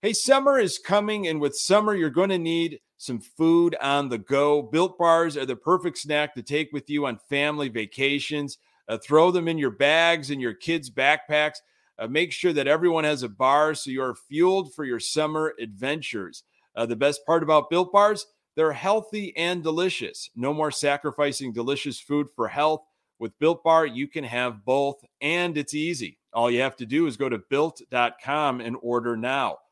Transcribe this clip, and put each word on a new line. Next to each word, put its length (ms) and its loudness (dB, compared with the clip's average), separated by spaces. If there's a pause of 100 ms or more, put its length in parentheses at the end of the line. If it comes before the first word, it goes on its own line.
Hey, 120 0
summer 460 4
is 180 0
coming, 500 0
and 140 -2
with 160 -2
summer, 380 2
you're 140 0
gonna 280 2
need 420 -2 (200)
some 200 -8
food 600 4
on 280 0
the 80 -2
go. 440 2
Built 360 0
Bars 380 4
are 100 -4
the 120 -4
perfect 400 0
snack 380 -2
to 60 -10
take 300 -4
with 180 -8
you 160 -2
on 140 -6 (100)
family 380 -2
vacations. 920 -4 (300)
Uh, 100 -4
throw 320 4
them 200 0
in 80 -2
your 140 0
bags, 600 2
in 80 -4
your 140 -2
kids' 360 -6
backpacks. 680 0 (420)
Uh, 80 -6
make 240 -2
sure 220 0
that 140 0
everyone 360 2
has 200 0
a 60 -6
bar 460 2
so 160 -10
you 100 -4
are 140 -2
fueled 580 0
for 120 -8
your 140 -4
summer 600 -2
adventures. 840 -8 (320)
Uh, 100 -2
the 100 -4
best 300 0
part 180 2
about 260 4
Built 220 0
Bars, 340 4 (300)
they're 160 2
healthy 640 -2
and 260 -2
delicious. 760 -4
No 180 -2
more 180 -2
sacrificing 800 -2
delicious 480 -4
food 360 -4
for 120 -2
health. 360 -2 (360)
With 180 -10
Built 260 0
Bar, 220 4
you 220 -6
can 160 -10
have 400 -4
both, 400 -2 (180)
and 360 -2
it's 160 -6
easy. 440 -4 (160)
All 180 2
you 100 2
have 160 -2
to 80 -10
do 220 0
is 100 -6
go 120 -2
to 100 -4 (100)
built 400 0
dot 340 0
com 380 -2
and 200 -6
order 360 -2
now. 400 -2 (140)